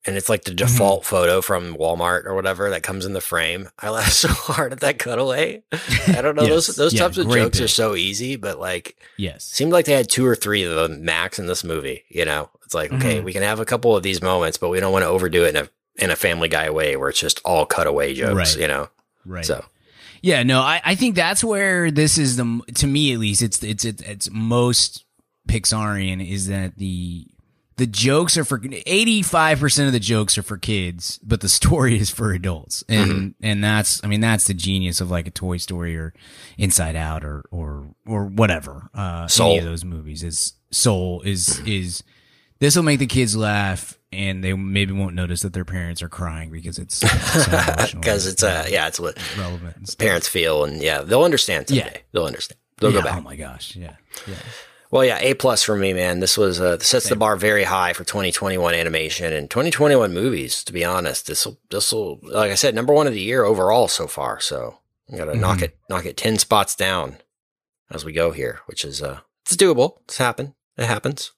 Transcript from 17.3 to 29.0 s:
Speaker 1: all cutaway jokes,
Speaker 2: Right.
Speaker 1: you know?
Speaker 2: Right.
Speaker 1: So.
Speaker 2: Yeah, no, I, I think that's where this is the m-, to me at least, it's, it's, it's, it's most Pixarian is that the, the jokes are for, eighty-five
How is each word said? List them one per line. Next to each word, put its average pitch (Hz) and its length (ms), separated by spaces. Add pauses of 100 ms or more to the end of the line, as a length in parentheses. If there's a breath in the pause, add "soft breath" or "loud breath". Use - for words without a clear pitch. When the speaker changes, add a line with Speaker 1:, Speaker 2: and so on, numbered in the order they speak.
Speaker 1:
all 82 220
cutaway 71 480
jokes, 65 200 (200)
Speaker 2:
Right. - 80
Speaker 1:
you 78 60
know? 71 200 (380)
Speaker 2:
Right. 90 180
Speaker 1:
So. 80 200 (580 loud breath)
Speaker 2:
Yeah, 160 220
no, 131 160
I, 151 240
I 180 100
think 208 220
that's 180 280
where 190 460
this 151 280
is 131 180
the 123 80
m-, 117 180 (140)
to 147 100
me 143 260
at 117 60
least, 107 240
it's, 110 220
it's, 107 200
it's, 110 180
it's 101 280
most 117 720 (440)
Pixarian 101 760
is 95 220
that 95 300
the, 90 480 (500)
the 127 100
jokes 131 500
are 160 80
for, 127 160 (260)
eighty-five 175 760